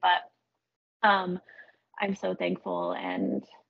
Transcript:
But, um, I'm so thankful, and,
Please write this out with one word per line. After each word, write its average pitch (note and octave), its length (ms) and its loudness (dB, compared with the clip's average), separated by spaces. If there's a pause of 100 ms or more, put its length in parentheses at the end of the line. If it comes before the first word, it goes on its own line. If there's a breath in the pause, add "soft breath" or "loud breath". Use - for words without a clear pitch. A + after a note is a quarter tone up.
But, - 1040 -2
um, F#3 320 2 (600 loud breath)
I'm G3 140 -2
so - 200 -2
thankful, F2 580 -2
and, F2+ 500 -2 (260)